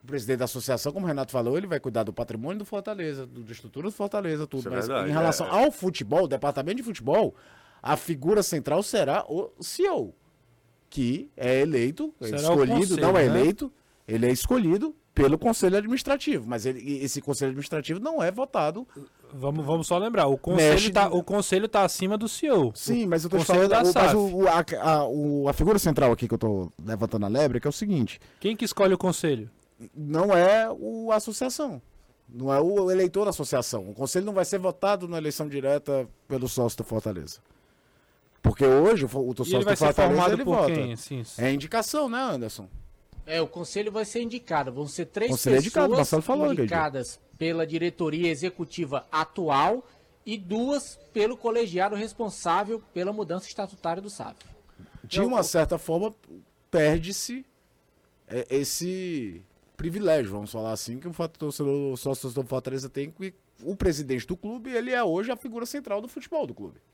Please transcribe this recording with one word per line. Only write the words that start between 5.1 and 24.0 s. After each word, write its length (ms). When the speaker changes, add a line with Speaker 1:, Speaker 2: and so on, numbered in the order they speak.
Speaker 1:
relação 340
Speaker 2:
é, 20
é. 160
Speaker 1:
ao 60
futebol, 520
o 40
departamento 500
de 60
futebol, 520
a 140
figura 440
central 400
será 460
o 240
C 220
E 60
O, 240
que 460
é 260
eleito, 600
é 60
Speaker 3:
Será 100
o 40
Speaker 1:
escolhido, 160
Speaker 3:
conselho, 220
Speaker 1:
não 160
é 100
Speaker 3:
né? 120
Speaker 1:
eleito, 340
ele 180
é 60
escolhido 640
pelo 240
conselho 400
administrativo, 680
mas 180
ele, 140
e 240
esse 180
conselho 280
administrativo 500
não 240
é 80
votado. 560
Speaker 3:
Vamos, 320
vamos 200
só 120
lembrar, 300
o 100
conselho 360
Speaker 1:
Mexe 180
Speaker 3:
tá, 180
Speaker 1:
de 60
Speaker 3:
o 60
conselho 460
tá 160
acima 340
do 120
C 180
E 40
O. 220
Speaker 1:
Sim, 320
Speaker 3:
O 40
Speaker 1:
mas 160
eu 40
tô 80
te 80
Speaker 3:
conselho 240
Speaker 1:
falando, 0
Speaker 3:
da 120
Speaker 1:
o, 120
mas 180